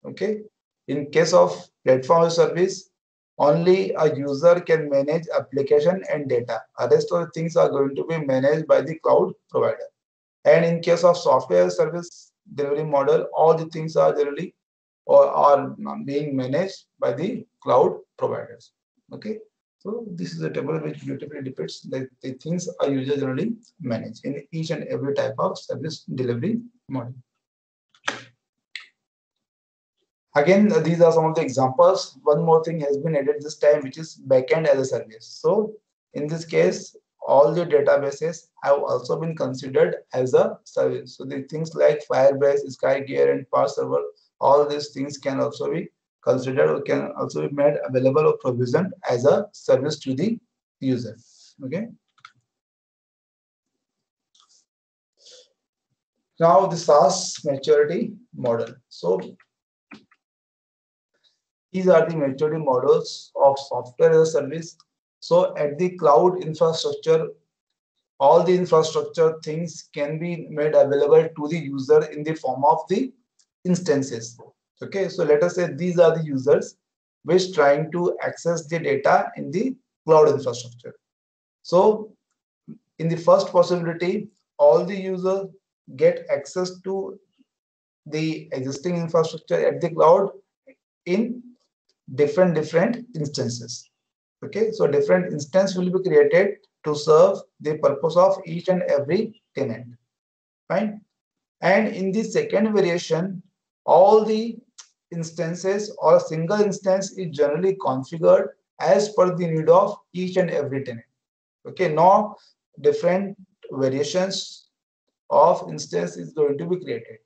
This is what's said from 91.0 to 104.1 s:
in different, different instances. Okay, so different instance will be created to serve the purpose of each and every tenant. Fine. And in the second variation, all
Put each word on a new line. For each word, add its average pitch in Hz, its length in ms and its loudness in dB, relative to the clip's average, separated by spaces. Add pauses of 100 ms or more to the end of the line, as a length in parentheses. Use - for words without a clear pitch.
in 226 360 -4 (720)
different, 151 400 2
different 165 640 -2
instances. - 720 -8 (540)
Okay, 208 280 -2
so 175 140 0
different 147 480 2
instance 185 420 -2
will 180 140 -2
be 180 180 2
created 156 500 4 (260)
to 151 100 -2
serve 160 440 4 (240)
the 151 180 -4
purpose 160 360 0
of 190 300 4
each 170 220 -8
and 185 160 0
every 165 580 -2 (140)
tenant. 123 320 -6 (800)
Fine. 208 340 -4 (600)
And 196 260 2
in 190 240 -4
the 214 120 -2
second 202 520 0
variation, 175 680 -2 (440)
all 202 380 6